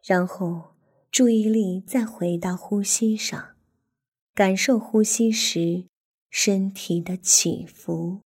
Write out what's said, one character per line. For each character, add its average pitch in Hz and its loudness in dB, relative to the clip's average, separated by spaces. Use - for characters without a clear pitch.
然 180 0
后 170 -8
注 247 4
意 220 4
力 190 0
再 233 -2
回 175 -4
到 180 -4
呼 202 -4
吸 220 0
上， - -10
感 190 4
受 226 2
呼 220 2
吸 226 2
时 175 -2
身 196 0
体 170 -4
的 185 -8
起 - 2
伏。 170 -8